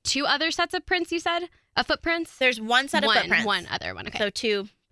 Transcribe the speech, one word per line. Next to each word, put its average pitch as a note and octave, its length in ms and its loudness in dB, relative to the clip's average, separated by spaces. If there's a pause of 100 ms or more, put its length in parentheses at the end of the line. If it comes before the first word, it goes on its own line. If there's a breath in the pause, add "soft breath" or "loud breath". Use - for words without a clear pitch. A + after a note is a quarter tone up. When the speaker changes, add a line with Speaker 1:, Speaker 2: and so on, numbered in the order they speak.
Speaker 1:
two - 220 0
other D4+ 260 2
sets F4 220 -2
of F4+ 120 -4
prints, F4+ 260 -2
you E4+ 80 -2
said? E4+ 300 -2 (260)
Of B3 100 0
footprints? E4 520 -2
Speaker 2:
There's B3 240 2
one B3 260 2
set D4 160 2
of C#4 40 2
Speaker 1:
One, A3 100 6
Speaker 2:
footprints. F3 280 2
Speaker 1:
one F#3+ 240 0
other - 240 -6
one. - 140 -10
Okay. - 100 -8
Speaker 2:
So G#3 140 0
two G#3 380 -2 (220)